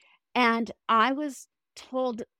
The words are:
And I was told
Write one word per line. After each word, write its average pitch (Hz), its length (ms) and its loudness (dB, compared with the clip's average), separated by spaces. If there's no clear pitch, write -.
And 233 360 2
I 226 240 4
was 285 340 -8
told 254 480 -6